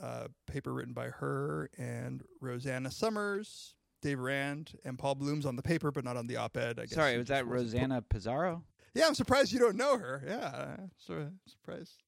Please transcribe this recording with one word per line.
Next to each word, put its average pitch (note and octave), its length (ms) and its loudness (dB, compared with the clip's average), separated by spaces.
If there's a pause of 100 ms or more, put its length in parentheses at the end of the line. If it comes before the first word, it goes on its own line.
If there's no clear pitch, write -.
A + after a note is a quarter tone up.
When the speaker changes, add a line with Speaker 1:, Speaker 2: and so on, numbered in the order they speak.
Speaker 1:
uh, A#2+ 260 -6 (200)
paper C3 260 -6
written B2+ 200 -6
by A#2+ 140 -6
her C#3 680 -4
and B2 460 -6 (180)
Rosanna C3 500 -4
Summers, G#3 840 -2 (260)
Dave C#3 180 0
Rand, C#3 680 -2
and B2+ 140 -6
Paul C#3 160 2
Bloom's C#3+ 300 0
on C3 100 -2
the A#2+ 80 -4
paper, D#3+ 280 2
but C3+ 120 -2
not B2 140 -2
on A#2 100 -4
the A#2+ 100 -2
op-ed. A#2 420 -2
I A#2 40 -6
guess A#2 120 -8
Speaker 2:
Sorry, D3+ 180 6
Speaker 1:
he A#2+ 40 4
Speaker 2:
was A#2+ 100 0
Speaker 1:
just C3+ 120 4
Speaker 2:
that B2+ 80 0
Speaker 1:
wasn't A#2+ 260 0
Speaker 2:
Rosanna B2+ 280 2
Pizarro? C#3 640 0 (320)
Speaker 1:
Yeah, C#4+ 120 6
I'm D4 80 4
surprised B3+ 360 6
you B3+ 80 2
don't A#3 160 8
know B3+ 220 4
her. C3+ 280 -6
Yeah, C#3 540 -4
I'm F#3+ 180 -12
sur-, D#3+ 340 -8 (160)
surprised. - 600 -14